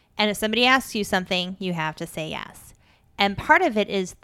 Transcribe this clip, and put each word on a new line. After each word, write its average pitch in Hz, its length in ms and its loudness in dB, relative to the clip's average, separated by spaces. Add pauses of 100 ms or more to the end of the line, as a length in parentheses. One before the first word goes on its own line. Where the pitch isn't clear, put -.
(180)
And 214 120 2
if 208 80 -2
somebody 220 280 2
asks 262 280 2
you 208 100 -2
something, 185 540 -2
you 185 160 -4
have 156 220 -4
to 170 100 -8
say 160 240 -8
yes. - 440 -14 (440)
And 202 200 2
part 339 260 4
of 247 140 2
it 202 120 0
is 190 340 -2